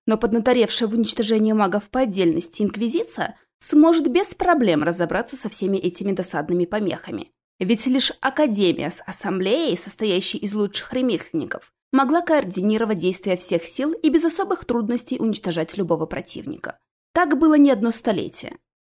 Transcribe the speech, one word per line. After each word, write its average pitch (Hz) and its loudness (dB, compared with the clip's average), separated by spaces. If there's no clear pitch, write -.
но 220 2
поднаторевшая 226 2
в 208 -4
уничтожении 214 0
магов 208 0
по 262 -2
отдельности 185 0
Инквизиция 226 -4
сможет 311 6
без 302 0
проблем 247 2
разобраться 175 -2
со 220 -8
всеми 196 -2
этими 196 -4
досадными 175 -2
помехами. 185 -6
Ведь 208 0
лишь 254 2
Академия 208 0
с - -10
ассамблеей, 190 -2
состоящей 202 -2
из 202 -6
лучших 208 -4
ремесленников, 214 -4
могла 277 2
координировать 220 0
действия 185 -2
всех 175 -2
сил 294 -4
и 311 0
без 311 4
особых 381 -2
трудностей 240 -2
уничтожать - -4
любого 165 0
противника. - -10
Так 294 2
было 311 6
не 285 8
одно 233 2
столетие. - -4